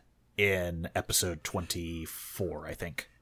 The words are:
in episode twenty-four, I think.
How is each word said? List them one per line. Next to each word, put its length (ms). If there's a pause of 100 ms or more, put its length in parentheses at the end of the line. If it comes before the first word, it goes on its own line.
(380)
in 580
episode 480
twenty-four, 1200
I 80
think. 360 (120)